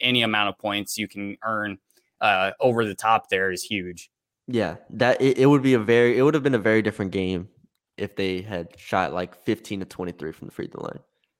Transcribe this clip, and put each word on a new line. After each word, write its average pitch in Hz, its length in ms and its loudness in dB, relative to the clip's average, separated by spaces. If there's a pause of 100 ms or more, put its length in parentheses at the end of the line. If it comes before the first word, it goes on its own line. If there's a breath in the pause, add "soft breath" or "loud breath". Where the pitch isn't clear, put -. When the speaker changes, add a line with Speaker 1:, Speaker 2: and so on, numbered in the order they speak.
Speaker 1:
any 123 220 0
amount 107 260 0
of 95 100 -8
points 101 400 -6
you 104 80 -4
can 101 380 -12
earn, 104 340 -6 (440)
uh, 98 380 2
over 117 260 2
the 98 80 -6
top 110 340 0
there 95 220 0
is 90 120 -6
huge. 90 480 -8 (380)
Speaker 2:
Yeah, 101 280 -2 (140)
that, 120 300 2
it, 135 180 4
it 131 80 6
would 143 160 6
be 131 120 4
a 120 40 4
very, 117 380 4
it 127 60 4
would 151 100 6
have 151 100 0
been 135 120 2
a 117 40 2
very 110 220 4
different 101 300 -2
game 92 380 -4 (500)
if - 180 -8
they 95 240 -2
had 92 280 -8 (100)
shot, 92 340 -2
like, 90 320 -8
fifteen 101 360 -4
to 90 60 -8
twenty-three 85 460 -10
from - 160 -16
the - 40 -20
free 90 140 -10
throw - 160 -14
line. - 180 -12 (400)